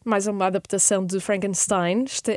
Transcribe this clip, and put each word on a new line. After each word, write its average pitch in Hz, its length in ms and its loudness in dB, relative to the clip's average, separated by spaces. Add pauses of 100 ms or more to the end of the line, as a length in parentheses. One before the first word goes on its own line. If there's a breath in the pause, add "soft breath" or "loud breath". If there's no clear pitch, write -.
mais 208 240 0
uma 196 200 0
adaptação 190 580 0
de 185 160 -2
Frankenstein, 196 840 0
esta, - 300 -4